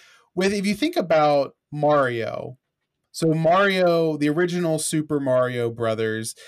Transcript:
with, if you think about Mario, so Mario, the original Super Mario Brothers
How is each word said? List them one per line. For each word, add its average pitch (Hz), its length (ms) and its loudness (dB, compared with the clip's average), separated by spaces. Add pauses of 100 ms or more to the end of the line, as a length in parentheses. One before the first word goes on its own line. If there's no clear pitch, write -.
(360)
with, 190 180 0
if 202 120 -4
you 208 100 -2
think 302 220 -2
about 151 580 2 (160)
Mario, 139 880 -2 (540)
so - 160 -2
Mario, 165 880 2
the 147 120 0
original 170 500 0
Super 151 400 -4
Mario 127 500 0
Brothers 113 680 -4 (120)